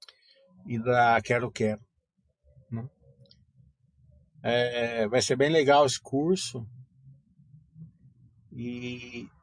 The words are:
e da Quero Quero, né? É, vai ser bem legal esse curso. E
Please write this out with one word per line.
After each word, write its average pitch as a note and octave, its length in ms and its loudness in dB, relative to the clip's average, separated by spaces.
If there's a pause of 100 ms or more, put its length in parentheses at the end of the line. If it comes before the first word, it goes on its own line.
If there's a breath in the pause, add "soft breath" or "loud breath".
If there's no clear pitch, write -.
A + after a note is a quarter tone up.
(640 soft breath)
e A#2+ 160 -6
da A#2+ 400 4
Quero A#2+ 300 -2
Quero, G#2+ 300 -2 (920)
né? A#2 160 -10 (1500)
É, A#2 680 0
vai A#2+ 120 2
ser C#3 140 0
bem C#3 140 2
legal D3 360 6
esse C3 140 -2
curso. C#3+ 680 -2 (1900)
E B2 720 -12 (160)